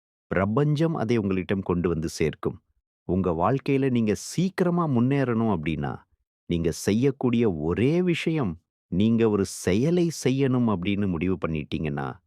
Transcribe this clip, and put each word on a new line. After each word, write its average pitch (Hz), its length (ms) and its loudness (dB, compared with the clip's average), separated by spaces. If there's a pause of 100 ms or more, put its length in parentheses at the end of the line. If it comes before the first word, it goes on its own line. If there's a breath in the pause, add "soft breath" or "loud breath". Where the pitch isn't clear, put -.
(300)
பிரபஞ்சம் 143 640 0
அதை 117 220 0
உங்களிடம் 95 460 -2
கொண்டு 87 260 0
வந்து 80 200 -2
சேர்க்கும். - 500 -4 (500)
உங்க 92 220 0
வாழ்க்கையில 135 600 0
நீங்க 113 240 2
சீக்கிரமா 175 720 -2
முன்னேறணும் 123 680 2
அப்படின்னா, 76 400 -2 (580)
நீங்க 85 200 2
செய்யக்கூடிய 120 760 0 (100)
ஒரே 92 480 0
விஷயம், 160 500 -2 (400)
நீங்க 110 380 2
ஒரு 98 140 2
செயலை 147 640 0
செய்யணும் 127 580 0
அப்படின்னு 101 380 -2
முடிவு 90 300 0
பண்ணிட்டீங்கன்னா, 76 720 -4 (180)